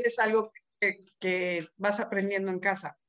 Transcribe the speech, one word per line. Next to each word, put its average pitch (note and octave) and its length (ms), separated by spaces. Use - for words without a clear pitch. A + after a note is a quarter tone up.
es A#3 140
algo A3 340
que, F#3+ 240
que F3+ 580
vas G#3 240
aprendiendo G3 520
en F3+ 80
casa. F#3+ 380